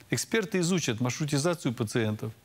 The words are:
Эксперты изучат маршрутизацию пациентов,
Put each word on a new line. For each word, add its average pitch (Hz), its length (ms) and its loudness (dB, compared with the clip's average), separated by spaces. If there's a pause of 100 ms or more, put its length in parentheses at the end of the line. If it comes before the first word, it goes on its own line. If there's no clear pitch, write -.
Эксперты 190 520 0
изучат 160 400 2
маршрутизацию 143 720 0
пациентов, 110 580 -2 (120)